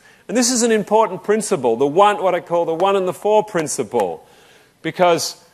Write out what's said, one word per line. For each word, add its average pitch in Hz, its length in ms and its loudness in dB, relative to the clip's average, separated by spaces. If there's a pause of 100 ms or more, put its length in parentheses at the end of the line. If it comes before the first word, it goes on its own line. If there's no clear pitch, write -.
(280)
And 185 80 -6
this 247 160 0
is 240 100 -2
an 233 120 2
important 208 500 0
principle, 170 540 0
the 139 100 2
one, 202 340 2
what 180 140 0
I 175 60 -2
call 170 240 -2
the 165 80 -2
one 196 240 0
and 185 100 -2
the 175 60 -4
four 214 280 2
principle, 117 840 -4 (540)
because, 170 600 0 (120)